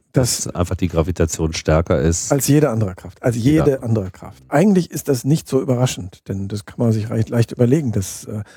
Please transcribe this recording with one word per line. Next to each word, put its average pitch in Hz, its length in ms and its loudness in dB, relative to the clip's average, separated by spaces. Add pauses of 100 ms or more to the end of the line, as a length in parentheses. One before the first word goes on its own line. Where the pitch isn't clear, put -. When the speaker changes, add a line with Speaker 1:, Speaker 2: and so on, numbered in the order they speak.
(140)
Speaker 1:
das 123 300 0
Speaker 2:
dass - 120 -8
einfach 90 200 -2
die 90 140 -2
Gravitation 82 640 0
stärker 80 460 0
ist. 82 320 0
Speaker 1:
Als 143 160 0
jede 143 220 4
andere 110 240 -2
Kraft. - 300 -16
Als 117 120 0
Speaker 2:
Jeder. 139 300 2
Speaker 1:
jede 135 180 2
andere 110 280 -2
Kraft. - 360 -20
Eigentlich 180 440 4
ist 165 180 -8
das 131 160 0
nicht 147 220 0
so 135 120 0
überraschend, 123 680 -2
denn 98 200 -6
das 104 200 -8
kann - 100 -20
man 117 140 2
sich 110 180 -2
recht 110 200 -2
leicht 120 220 0
überlegen, 123 400 2
dass, - 340 -6
äh, 107 180 -8 (140)